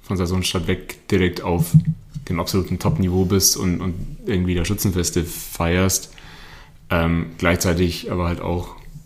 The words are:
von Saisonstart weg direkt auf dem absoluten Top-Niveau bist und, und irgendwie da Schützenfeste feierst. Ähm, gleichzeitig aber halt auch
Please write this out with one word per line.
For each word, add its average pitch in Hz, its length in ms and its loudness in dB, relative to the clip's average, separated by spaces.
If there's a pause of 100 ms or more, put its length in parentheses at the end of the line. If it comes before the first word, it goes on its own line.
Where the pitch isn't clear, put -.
von 98 160 -4
Saisonstart 92 500 0
weg - 420 -4
direkt 92 340 2
auf 85 300 2 (540)
dem 85 120 -2
absoluten 90 400 -2
Top-Niveau 92 460 2
bist 95 320 2
und, 87 220 0
und 92 140 -4 (320)
irgendwie 90 300 2
da 87 100 0
Schützenfeste 90 580 0
feierst. 87 920 0 (760)
Ähm, 85 380 2 (100)
gleichzeitig 87 760 2
aber 90 160 0
halt 85 120 -2
auch 87 300 -4 (360)